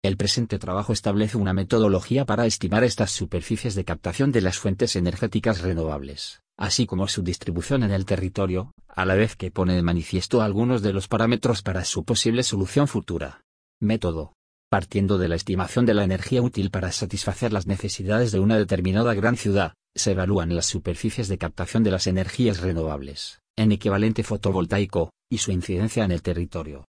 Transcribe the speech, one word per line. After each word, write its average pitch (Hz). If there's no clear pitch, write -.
El 98
presente 101
trabajo 101
establece 107
una 98
metodología 104
para 117
estimar 110
estas 117
superficies 98
de 98
captación 90
de 123
las 92
fuentes 101
energéticas 98
renovables, 78
así 104
como 95
su -
distribución 90
en 104
el 95
territorio, 92
a -
la 95
vez 107
que 90
pone 92
de 90
manifiesto 87
algunos 110
de 101
los 95
parámetros 117
para 90
su -
posible 117
solución 107
futura. 85
Método. 92
Partiendo 98
de 90
la 85
estimación 92
de 113
la 101
energía 95
útil 104
para 90
satisfacer 104
las 98
necesidades 101
de 101
una 110
determinada 98
gran 110
ciudad, 98
se -
evalúan 92
las 85
superficies 95
de 90
captación 95
de 104
las 92
energías 92
renovables, 78
en 107
equivalente 104
fotovoltaico, 95
y 113
su -
incidencia 98
en 92
el 85
territorio. 80